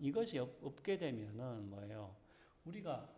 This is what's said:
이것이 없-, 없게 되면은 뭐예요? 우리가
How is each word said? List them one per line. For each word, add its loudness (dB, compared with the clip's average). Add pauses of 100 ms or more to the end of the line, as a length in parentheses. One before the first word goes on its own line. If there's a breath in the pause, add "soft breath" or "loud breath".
이것이 4
없-, 0
없게 0
되면은 0
뭐예요? -6 (500 soft breath)
우리가 -2